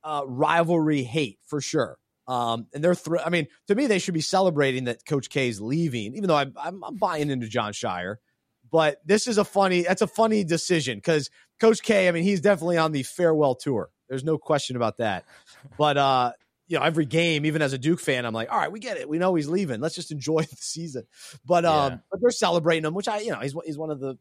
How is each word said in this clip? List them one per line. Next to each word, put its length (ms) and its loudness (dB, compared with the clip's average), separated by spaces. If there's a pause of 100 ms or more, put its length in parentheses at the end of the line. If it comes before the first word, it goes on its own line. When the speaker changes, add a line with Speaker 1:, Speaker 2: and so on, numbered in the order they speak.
Speaker 1:
uh, 220 -4
rivalry 760 2
hate 420 -2
for 160 -4
sure. 360 -2 (300)
Um, 460 -2
and 100 -6
they're 120 4
thr-, 300 -4
I 40 -2
mean, 180 0 (200)
to 80 2
me, 120 0
they 120 2
should 140 -4
be 80 -2
celebrating 640 2
that 200 -6
Coach 240 -4
K 200 0
is 100 -6
leaving, 560 -4
even 120 -4
though 100 4
I'm, 200 -2
I'm, 260 -10
I'm 140 -12
buying 340 -2
into 160 -4
Jon 260 -2
Scheyer. 440 -6 (540)
But 320 2
this 240 2
is 120 2
a 60 2
funny, 360 2
that's 220 0
a 40 0
funny 360 2
decision 580 -2
'cause 300 0 (280)
Coach 220 4
K, 260 4
I 40 4
mean, 120 0
he's 180 2
definitely 360 2
on 140 4
the 120 -2
farewell 520 2
tour. 340 -4 (180)
There's 160 -6
no 160 0
question 360 -2
about 220 -2
that. 280 -2 (260)
Speaker 2:
<laughs> 260 -20
Speaker 1:
But, 200 2
uh, 340 4 (360)
you 100 -2
know, 80 0
every 200 2
game, 420 2
even 160 0
as 100 0
a 60 -6
Duke 200 0
fan, 260 -2
I'm 80 -4
like, 180 -4
"All 80 0
right, 120 -2
we 80 -12
get 180 -8
it. 120 -10
We 80 -4
know 180 2
he's 120 0
leaving. 340 -2
Let's 140 -4
just 160 -10
enjoy 300 -2
<laughs> 80 -4
the 60 -20
season." 480 -10 (420)
But, 200 2
um, 280 4
Speaker 2:
Yeah. 40 -12 (140)
Speaker 1:
but 100 -6
they're 100 4
celebrating 540 2
him, 80 -2
which 140 -4
I, 140 -4
you 100 -6
know, 80 -4
he's, 160 -6 (100)
he's 120 -8
one 120 -8
of 100 -6
the 220 -8